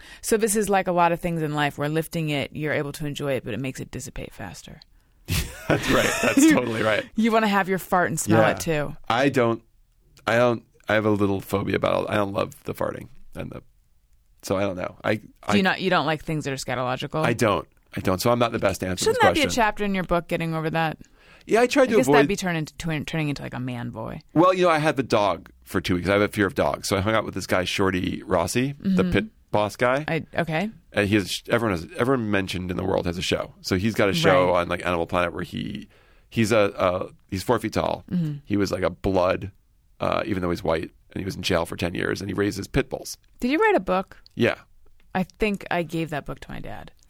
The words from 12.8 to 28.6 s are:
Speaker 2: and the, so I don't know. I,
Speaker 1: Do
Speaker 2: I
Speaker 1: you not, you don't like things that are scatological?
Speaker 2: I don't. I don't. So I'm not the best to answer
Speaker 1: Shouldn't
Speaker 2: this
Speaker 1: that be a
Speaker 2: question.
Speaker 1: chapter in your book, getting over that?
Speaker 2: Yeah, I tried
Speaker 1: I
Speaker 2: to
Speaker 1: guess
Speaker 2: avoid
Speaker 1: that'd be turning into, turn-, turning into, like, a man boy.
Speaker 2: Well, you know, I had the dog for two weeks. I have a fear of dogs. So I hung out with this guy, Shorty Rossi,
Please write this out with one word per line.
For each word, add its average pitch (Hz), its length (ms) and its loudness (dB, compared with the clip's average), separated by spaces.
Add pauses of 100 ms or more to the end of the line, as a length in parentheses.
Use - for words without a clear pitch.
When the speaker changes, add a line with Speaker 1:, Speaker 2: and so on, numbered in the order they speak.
Speaker 2:
and 87 160 -10
the, - 120 -14 (800)
so - 140 -2
I 95 60 0
don't 95 140 -4
know. 90 260 -8
I, 110 140 0
Speaker 1:
Do - 120 -10 (140)
Speaker 2:
I 104 140 0
Speaker 1:
you 185 80 2
not, 185 160 0
you 180 100 0
don't 165 160 2
like 156 180 -2
things 156 200 -4
that 139 80 -4
are 135 40 -6
scatological? 123 680 -4
Speaker 2:
I 117 80 2
don't. 107 340 2 (300)
I - 40 -6
don't. 92 200 0
So 120 100 2
I'm 120 80 4
not 117 140 2
the 113 80 -2
best 95 200 0
to - 60 -4
answer 90 200 -2
Speaker 1:
Shouldn't 466 160 2
Speaker 2:
this 403 60 8
Speaker 1:
that - 60 4
be 311 60 2
a 277 40 2
Speaker 2:
question. 262 180 -2
Speaker 1:
chapter 208 220 0
in 196 100 0
your 190 100 -2
book, 170 240 -2
getting 165 260 -2
over 156 160 -2
that? 160 280 -2 (480)
Speaker 2:
Yeah, 214 160 4
I 247 60 4
tried 262 160 4
Speaker 1:
I - 20 2
Speaker 2:
to 240 100 4
Speaker 1:
guess - 100 4
Speaker 2:
avoid 143 100 6
Speaker 1:
that'd 143 120 6
be 202 80 -2
turning 175 240 -2
into, 151 140 -8
turn-, 156 300 -4
turning 156 240 -2
into, 143 140 -4
like, 135 120 -12
a 123 60 -6
man 123 300 -6
boy. 113 300 -10 (140)
Speaker 2:
Well, 180 180 6
you 185 120 4
know, 180 40 6
I 160 100 4
had 151 180 2
the 135 80 0
dog 101 440 2 (140)
for - 180 -2
two 92 140 0
weeks. 87 140 0
I 101 60 6
have 101 60 6
a 101 80 4
fear 107 180 2
of 78 100 0
dogs. 73 320 0
So 101 80 2
I 98 40 2
hung 107 140 0
out 110 100 2
with - 100 -8
this 95 120 -8
guy, 92 180 2
Shorty 92 600 0
Rossi, 123 540 0